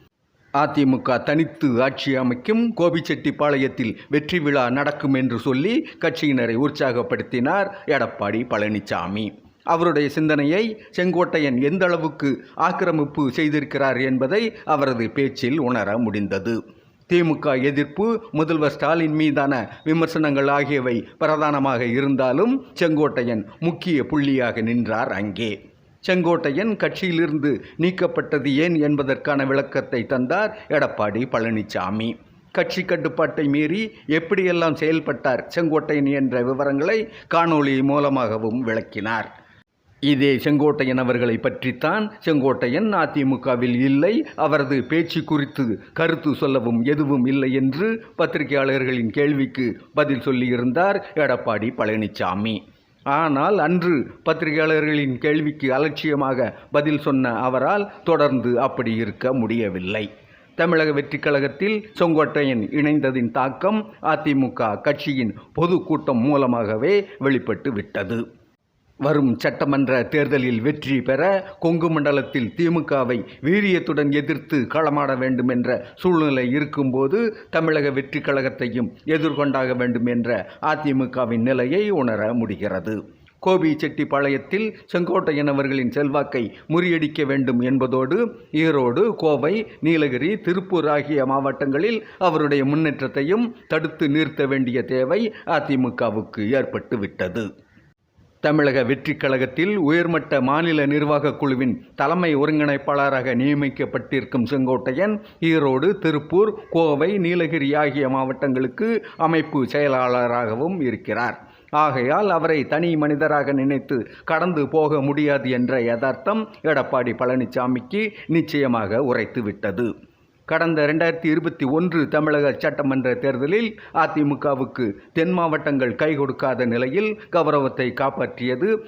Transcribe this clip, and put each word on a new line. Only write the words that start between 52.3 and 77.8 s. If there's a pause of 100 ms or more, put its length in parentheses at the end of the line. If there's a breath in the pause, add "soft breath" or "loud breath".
ஆனால்
அன்று (140)
பத்திரிகையாளர்களின்
கேள்விக்கு
அலட்சியமாக (120 loud breath)
பதில்
சொன்ன
அவரால் (120)
தொடர்ந்து
அப்படி
இருக்க
முடியவில்லை. (460 loud breath)
தமிழக
வெற்றிக்
கழகத்தில் (100)
செங்கோட்டையன்
இணைந்ததின்
தாக்கம் (120 loud breath)
அதிமுக
கட்சியின் (180 loud breath)
பொதுக்கூட்டம்
மூலமாகவே (120)
வெளிப்பட்டு
விட்டது. (680)
வரும்
சட்டமன்ற
தேர்தலில்
வெற்றி
பெற (120)
கொங்கு
மண்டலத்தில்
திமுகவை (160 loud breath)
வீரியத்துடன்
எதிர்த்து
களமாட
வேண்டும்
என்ற (100)
சூழ்நிலை
இருக்கும்போது, (140 loud breath)
தமிழக